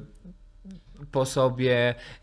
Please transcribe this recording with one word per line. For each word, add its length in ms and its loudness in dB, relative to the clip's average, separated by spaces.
po 120 2
sobie, 720 2